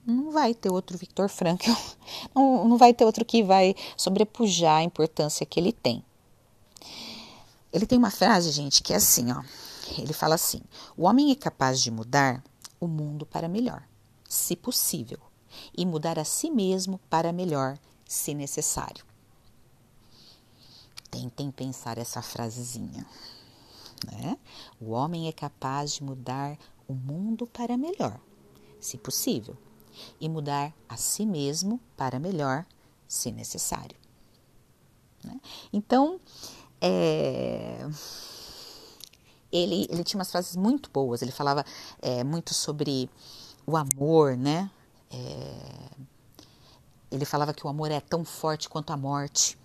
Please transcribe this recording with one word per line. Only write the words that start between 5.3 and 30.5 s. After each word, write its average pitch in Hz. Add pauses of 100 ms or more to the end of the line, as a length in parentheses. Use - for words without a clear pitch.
que -
ele 196
tem. - (1700)
Ele 202
tem 254
uma 233
frase, 185
gente, 143
que -
é -
assim, 123
ó. 123 (540)
Ele 147
fala 156
assim, - (360)
"O 156
homem 269
é 254
capaz 131
de 123
mudar 123 (380)
o 175
mundo 151
para 160
melhor, 214 (420)
se -
possível, - (560)
e 175
mudar 165
a 151
si -
mesmo 185 (100)
para 170
melhor, 143 (260)
se -
necessário." - (2000)
Tentem 127
pensar 127
essa 120
frasezinha, 117 (1040)
né? 170 (440)
"O 110
homem 160
é 156
capaz 143
de 147
mudar 135 (300)
o 135
mundo 185
para 240
melhor, 262 (600)
se -
possível, 131 (640)
e 160
mudar 143 (140)